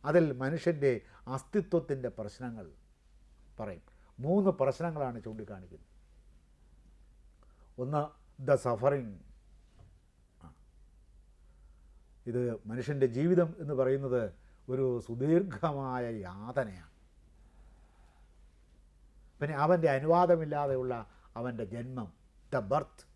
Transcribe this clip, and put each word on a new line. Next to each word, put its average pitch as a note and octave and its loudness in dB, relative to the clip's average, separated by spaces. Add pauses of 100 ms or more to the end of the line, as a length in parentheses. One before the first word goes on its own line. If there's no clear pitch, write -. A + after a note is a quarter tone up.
അതിൽ E3+ 8 (180)
മനുഷ്യൻ്റെ C#3+ 2 (420)
അസ്തിത്വത്തിൻ്റെ C#3 -2
പ്രശ്നങ്ങൾ A2 -10 (920)
പറയും. G2 -8 (400)
മൂന്ന് F#3+ 4
പ്രശ്നങ്ങളാണ് C#3 -2
ചൂണ്ടിക്കാണിക്കുന്നത്. G#2 -14 (1900)
ഒന്ന് D3 0 (460)
the C#3+ 8 (100)
suffering. B2 2 (3250)
ഇത് A#2+ 0 (280)
മനുഷ്യൻ്റെ C3 0 (100)
ജീവിതം E3+ 4 (120)
എന്ന് D3 -4
പറയുന്നത് C3 2 (480)
ഒരു C3 0 (200)
സുദീർഘമായ C#3 0 (220)
യാതനയാണ്. G2+ -6 (2500)
പിന്നെ D3 -2
അവൻ്റെ E3 4
അനുവാദമില്ലാതെയുള്ള D3 2 (460)
അവൻ്റെ A#2 -4
ജന്മം, A#2+ -8 (440)
the B2+ 0 (100)
birth. - -2 (160)